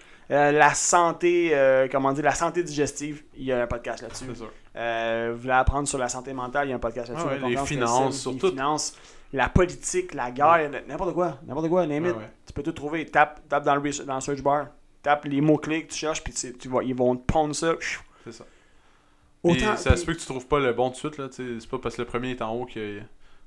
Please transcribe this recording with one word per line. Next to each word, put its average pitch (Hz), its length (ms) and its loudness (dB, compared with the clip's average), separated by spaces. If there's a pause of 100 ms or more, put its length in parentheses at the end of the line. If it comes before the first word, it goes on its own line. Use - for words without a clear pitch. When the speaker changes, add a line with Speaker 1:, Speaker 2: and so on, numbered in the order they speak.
(300)
Speaker 1:
euh, 147 220 4
la 147 220 8
santé, 175 800 4
euh, 135 360 6
comment 135 220 2
dire, 147 120 -2
la 135 100 4
santé 170 300 0
digestive, 147 580 -4 (140)
il 143 80 -10
y 131 80 0
a 123 100 2
un 120 60 0
podcast 120 340 -8
là-dessus. 117 260 -12
Speaker 2:
C'est 120 80 -10
sûr. 110 140 -14 (240)
Speaker 1:
Euh, 113 600 -2
vous 120 80 -10
voulez 131 100 -2
apprendre 131 360 4
sur 139 100 -4
la 123 100 -2
santé 127 240 -8
mentale, 131 340 -4
il 135 40 -6
y - 20 -2
a 123 40 -2
un 117 40 -6
podcast 117 300 -6
là-dessus. - 180 -4
Speaker 2:
Ah 135 60 -2
ouais, 139 60 -4
Speaker 1:
La 127 80 -4
Speaker 2:
les 120 60 0
Speaker 1:
conférence 135 140 -2
Speaker 2:
finances, 127 360 2
Speaker 1:
Maxime, 135 160 -2
Speaker 2:
sur 131 120 -6
Speaker 1:
les 131 60 -6
Speaker 2:
tout. 190 120 2
Speaker 1:
finances, 147 480 -2 (340)
la 123 160 2
politique, 180 640 0
la 127 180 -4
guerre, 151 400 6
Speaker 2:
Ouais. 123 160 -8
Speaker 1:
n'importe 165 260 -4
quoi, 165 320 -2
n'importe 147 220 -4
quoi, 175 180 2
name 147 180 -2
Speaker 2:
Ouais, 175 60 0
Speaker 1:
it. 170 60 -4
Speaker 2:
ouais. 107 140 -12 (140)
Speaker 1:
Tu - 80 -20
peux 147 120 -8
tout 160 80 -4
trouver. 151 340 -6
Tape, 151 420 2
tape 143 160 -2
dans 143 120 4
le 143 40 0
res-, 143 240 -6
dans 139 120 -6
le 131 40 -4
search 135 220 -6
bar. 143 240 0 (360)
Tape 147 240 2
les 143 140 0
mots-clés 151 460 2
que - 60 -16
tu - 60 -8
cherches, 151 260 -4
puis - 80 -6
tu, 127 260 -8
tu - 100 -14
vas, 127 140 0
ils 127 120 -2
vont 123 200 4
te 123 180 -6
pondre 151 220 2
ça. 165 200 0 (500)
Speaker 2:
C'est 117 80 -14
ça. - 120 -18 (1000)
Speaker 1:
Autant, 170 100 6
Speaker 2:
Puis 127 100 2 (120)
ça - 160 0
Speaker 1:
puis - 80 4
Speaker 2:
se - 60 -6
peut 165 80 -2
que 160 40 -8
tu - 80 -12
trouves 131 220 -8
pas 147 100 2
le 131 140 2
bon 123 180 0
tout 127 40 -14
de - 20 -14
suite, 151 220 -8
là, 135 100 -10
tu 131 80 -16
sais, 123 240 -8
c'est - 100 -18
pas 131 80 -6
parce 120 160 -6
que - 80 -6
le 120 60 -4
premier 127 240 -4
est 123 100 -6
en 110 100 -4
haut 123 140 -6
que 107 320 -10 (480)